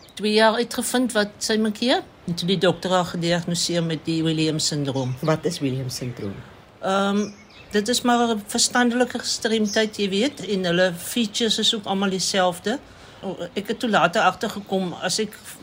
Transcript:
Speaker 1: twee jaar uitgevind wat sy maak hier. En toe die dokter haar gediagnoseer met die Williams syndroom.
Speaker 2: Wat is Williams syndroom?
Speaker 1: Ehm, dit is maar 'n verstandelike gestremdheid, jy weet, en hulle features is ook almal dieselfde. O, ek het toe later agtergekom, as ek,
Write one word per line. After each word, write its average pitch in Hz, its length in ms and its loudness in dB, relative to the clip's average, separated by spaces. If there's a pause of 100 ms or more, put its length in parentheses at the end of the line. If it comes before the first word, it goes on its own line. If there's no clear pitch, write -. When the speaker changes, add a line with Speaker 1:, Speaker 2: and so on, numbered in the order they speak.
(140)
Speaker 1:
twee 208 200 -2
jaar 220 200 6
uitgevind 240 580 0
wat 208 160 2 (100)
sy - 180 0
maak 214 220 0
hier. 285 240 2 (240)
En 175 80 -2
toe 170 140 -4
die 190 100 2
dokter 175 320 2
haar 180 140 4
gediagnoseer 175 800 -2
met 160 220 -4
die 165 180 0
Williams 156 440 0
syndroom. 135 560 -2
Speaker 2:
Wat 156 240 0
is 170 140 -2
Williams 131 360 -4
syndroom? 117 380 -8 (480)
Speaker 1:
Ehm, 202 480 0 (400)
dit 208 180 0
is 247 140 2
maar 240 320 4
'n 208 120 -4
verstandelike 247 720 2
gestremdheid, 220 800 0
jy 202 140 0
weet, 196 380 0
en 190 160 0
hulle 180 340 2
features 220 600 -2
is 220 160 2
ook 208 120 -6
almal 196 240 0
dieselfde. 185 680 0 (440)
O, 185 140 -8 (180)
ek 202 140 -6
het 226 100 -4
toe 240 120 -2
later 180 320 4
agtergekom, 190 800 -2
as 180 160 -2
ek, 214 180 -4 (260)